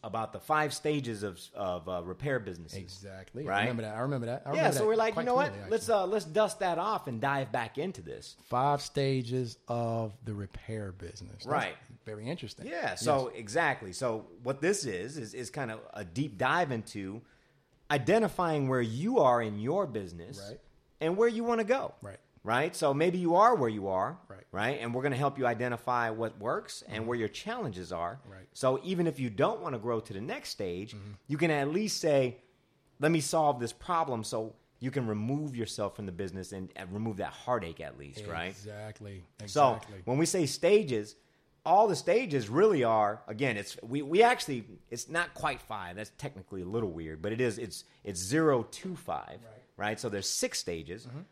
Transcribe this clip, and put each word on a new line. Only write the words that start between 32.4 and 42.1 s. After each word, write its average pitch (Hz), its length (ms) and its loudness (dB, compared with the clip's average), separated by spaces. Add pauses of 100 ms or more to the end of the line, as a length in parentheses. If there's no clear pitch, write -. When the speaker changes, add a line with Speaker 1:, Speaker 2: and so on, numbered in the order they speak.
Speaker 1:
"Let 151 100 4
me 165 100 4
solve 147 400 4
this 117 120 -2
problem," 143 520 0
so 110 300 -4 (260)
you 127 100 -2
can 131 180 0
remove 127 480 -2
yourself 107 400 -4
from 104 100 -8
the 92 60 -6
business 92 400 -8
and, 92 240 -10
and 92 160 -10
remove 107 240 -2
that 90 160 -4
heartache 90 480 -4
at 67 180 -10
least, 71 280 -14
right? 82 240 -4
Speaker 2:
Exactly. 101 760 -14 (220)
Speaker 1:
So 131 280 6
Speaker 2:
Exactly. 98 300 -10
Speaker 1:
when 127 140 2
we 165 80 4
say 175 200 2
stages, 156 680 4 (500)
all 202 220 8
the 170 80 2
stages 170 520 2